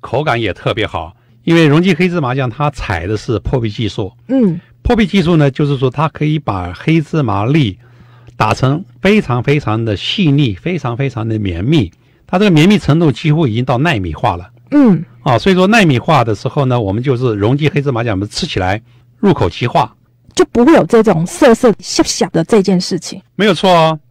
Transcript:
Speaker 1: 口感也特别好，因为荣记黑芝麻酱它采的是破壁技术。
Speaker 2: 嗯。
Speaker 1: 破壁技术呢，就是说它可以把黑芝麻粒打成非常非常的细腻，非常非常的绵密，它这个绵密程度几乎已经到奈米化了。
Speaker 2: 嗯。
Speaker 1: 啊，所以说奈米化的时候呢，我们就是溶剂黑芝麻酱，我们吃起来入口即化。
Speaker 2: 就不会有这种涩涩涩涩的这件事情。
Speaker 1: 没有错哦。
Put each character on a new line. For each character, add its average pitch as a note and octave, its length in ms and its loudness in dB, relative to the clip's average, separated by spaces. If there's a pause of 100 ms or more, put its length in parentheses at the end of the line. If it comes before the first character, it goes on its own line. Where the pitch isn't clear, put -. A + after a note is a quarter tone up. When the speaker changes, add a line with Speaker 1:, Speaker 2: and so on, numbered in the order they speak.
Speaker 1:
口 C#3 240 -6
感 A#2+ 160 -2
也 G2 120 -4
特 - 200 -6
别 G#2 140 -4
好， E2+ 280 -10 (300)
因 E3+ 100 2
为 E3 120 4
荣 D3+ 160 4
记 F#3 120 2
黑 F3+ 140 -2
芝 F3 120 -2
麻 B2+ 140 -2
酱 C3+ 140 -2
它 D3 220 -4
采 F2 360 -6
的 G#2+ 100 -4
是 G#2 240 -4
破 C3+ 200 -2
壁 A#2 80 -4
技 G#2+ 200 -6
术。 F#2+ 240 -8 (160)
Speaker 2:
嗯。 G#3+ 320 0 (220)
Speaker 1:
破 A#3+ 140 0
壁 A3 100 2
技 G3 160 0
术 E3+ 140 2
呢， D3 120 4
就 C#3+ 160 -2
是 C#3+ 120 -2
说 B2+ 120 -2
它 C#3+ 200 -2
可 - 160 -6
以 D3+ 140 -2
把 F2+ 340 -6
黑 D#3+ 280 0
芝 D#3 220 -2
麻 G#2 240 -2
粒 C3 320 0 (580)
打 A2 160 0
成 C#3 320 -2 (180)
非 G#3 180 4
常 B2 220 -2
非 C#3+ 180 0
常 A2 240 -4
的 A2 100 -2
细 D#3+ 360 -2
腻， C#3 240 2
非 E3+ 240 -6
常 A#2+ 180 -6
非 C3+ 140 -4
常 A2+ 180 -6
的 A2 100 -2
绵 F2+ 240 -4
密， A#2+ 300 0 (340)
它 F#3 120 -2
这 G#3 80 2
个 G#3 40 4
绵 D#3 160 4
密 G3+ 120 4
程 D3 200 0
度 E3 140 2
几 D3+ 180 -4
乎 D3+ 160 2
已 G#2+ 80 -2
经 A#2+ 80 -2
到 B2+ 140 -2
奈 C#3+ 220 0
米 F2 160 -6
化 F#2+ 220 -2
了。 F2 120 -14 (220)
Speaker 2:
嗯。 A#3+ 340 4 (180)
Speaker 1:
啊， A#2+ 160 2
所 G3 140 2
以 - 20 4
说 F#3 120 2
奈 G#3+ 180 4
米 C#3 140 2
化 C#3 260 2
的 A2 100 -2
时 A2+ 140 -8
候 C#3+ 160 -2
呢， B2 160 0
我 G2 120 -2
们 A2+ 100 -4
就 C3 140 0
是 A#2+ 180 0
溶 G#2 220 0
剂 D3 120 0
黑 C#3+ 140 -2
芝 C#3 100 -2
麻 A#2 100 -4
酱， A#2 120 -2
我 - 20 -2
们 G2+ 120 -4
吃 - 180 -8
起 - 120 -6
来 F#2+ 220 -2 (380)
入 G3 160 2
口 F#2 160 -2
即 - 160 -6
化。 B2 280 -2 (400)
Speaker 2:
就 F4+ 120 2
不 A#3 180 2
会 D#4 80 6
有 C#4 140 6
这 A3+ 160 4
种 F3 240 2
涩 B3 280 4
涩 A#3+ 240 2
涩 - 240 -4
涩 - 280 -2
的 E3 120 -2
这 G3+ 200 2
件 F#3 180 2
事 F#3 180 -6
情。 - 220 -14 (160)
Speaker 1:
没 F#3+ 80 -2
有 G#3+ 80 4
错 F#3 180 0
哦。 D#3+ 300 2 (100)